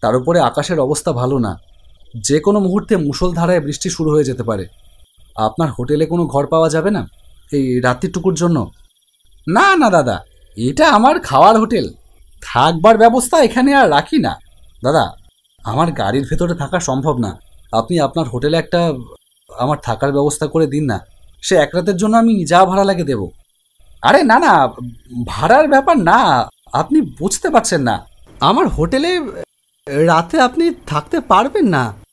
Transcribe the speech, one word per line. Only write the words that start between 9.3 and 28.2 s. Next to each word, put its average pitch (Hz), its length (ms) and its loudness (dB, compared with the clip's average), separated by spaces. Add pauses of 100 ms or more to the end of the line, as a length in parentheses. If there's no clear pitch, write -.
"না, 214 200 2 (100)
না 285 140 2
দাদা, 135 260 0 (400)
এটা 139 320 0
আমার 254 320 4
খাওয়ার 170 380 4
হোটেল, 214 280 0 (560)
থাকবার 165 560 2
ব্যবস্থা 233 400 4
এখানে 254 360 2
আর 269 160 6
রাখি 156 280 0
না।" 151 140 -2 (500)
"দাদা, 139 220 0 (600)
আমার 135 280 -2
গাড়ির 127 380 -2
ভেতরে 170 240 -2
থাকা 143 260 -6
সম্ভব 139 380 -2
না, 107 120 -2 (420)
আপনি 113 280 -2
আপনার 147 280 -2
হোটেলে 143 300 -2
একটা 165 220 -2 (680)
আমার 143 320 -4
থাকার 120 300 -4
ব্যবস্থা 143 340 -2
করে 160 200 0
দিন 143 180 -4
না। 110 140 -4 (440)
সে - 140 -2
এক 147 180 2
রাতের 180 220 -2
জন্য 214 200 0
আমি 226 160 4 (120)
যা 170 200 4
ভাড়া 190 200 0
লাগে 185 200 0
দেব।" 131 160 -4 (840)
"আরে 202 200 4
না, 233 160 4
না, 294 140 4 (720)
ভাড়ার 247 440 2
ব্যাপার 277 300 4
না, 190 220 4 (520)
আপনি 156 260 0 (200)
বুঝতে 190 320 -4
পারছেন 170 320 0
না। 113 140 0 (440)